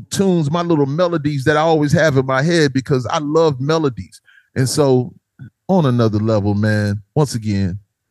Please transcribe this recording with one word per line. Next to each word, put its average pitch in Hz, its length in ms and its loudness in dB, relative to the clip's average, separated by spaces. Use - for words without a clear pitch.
tunes, 175 400 0
my 175 120 -2
little 165 240 0
melodies 147 580 -2
that 151 120 2
I 151 60 2
always 156 300 2
have 151 260 2
in 131 80 2
my 131 160 -2
head, 156 320 2
because 127 320 -2
I 160 140 -4
love 151 420 0
melodies. 143 600 -4
And 131 120 0
so, 131 460 2
on 180 180 2
another 117 340 2
level, 104 360 0
man, 104 480 -2
once 151 220 0
again, 101 440 -4